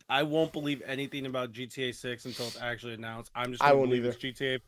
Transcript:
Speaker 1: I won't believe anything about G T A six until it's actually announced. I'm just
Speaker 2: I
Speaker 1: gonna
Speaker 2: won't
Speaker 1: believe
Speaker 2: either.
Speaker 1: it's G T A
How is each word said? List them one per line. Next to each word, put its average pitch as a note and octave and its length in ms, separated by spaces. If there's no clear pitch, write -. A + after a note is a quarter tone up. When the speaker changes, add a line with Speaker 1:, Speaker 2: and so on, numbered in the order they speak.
Speaker 1:
I C3+ 140
won't D#3 300
believe D3 340
anything C3+ 380
about B2+ 260
G B2 160
T B2+ 220
A A#2 40
six B2 300
until A#2+ 240
it's A#2 120
actually A#2+ 340
announced. A2+ 420
I'm B2 160
just B2 100
Speaker 2:
I D3 60
Speaker 1:
gonna C#3 120
Speaker 2:
won't C3 100
Speaker 1:
believe B2 160
Speaker 2:
either. A#2+ 80
Speaker 1:
it's A#2+ 80
G C3 100
T C3 240
A B2 120